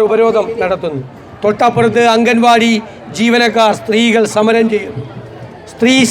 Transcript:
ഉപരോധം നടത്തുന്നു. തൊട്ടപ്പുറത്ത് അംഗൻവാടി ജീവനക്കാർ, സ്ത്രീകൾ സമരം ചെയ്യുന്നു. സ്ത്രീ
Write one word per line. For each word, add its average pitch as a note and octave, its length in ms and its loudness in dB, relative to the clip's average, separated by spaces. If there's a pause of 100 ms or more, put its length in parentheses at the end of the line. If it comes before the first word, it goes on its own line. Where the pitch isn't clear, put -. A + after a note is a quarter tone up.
ഉപരോധം A3 380 2 (160)
നടത്തുന്നു. F3 400 -4 (420)
തൊട്ടപ്പുറത്ത് A#3 600 2 (120)
അംഗൻവാടി A#3 560 2 (460)
ജീവനക്കാർ, A3+ 640 2
സ്ത്രീകൾ A3+ 440 0 (120)
സമരം A3+ 340 2
ചെയ്യുന്നു. F#3+ 340 -6 (680)
സ്ത്രീ B3 220 0 (180)